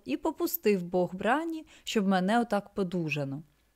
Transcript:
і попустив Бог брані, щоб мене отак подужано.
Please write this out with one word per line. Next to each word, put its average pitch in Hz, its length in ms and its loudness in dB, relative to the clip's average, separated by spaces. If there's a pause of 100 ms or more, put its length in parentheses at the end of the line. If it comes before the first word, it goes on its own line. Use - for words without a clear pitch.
і 269 120 -4
попустив 220 680 0
Бог 180 320 0
брані, 311 520 -2 (180)
щоб 196 240 0
мене 196 320 4
отак 202 340 -2
подужано. 156 680 -4 (340)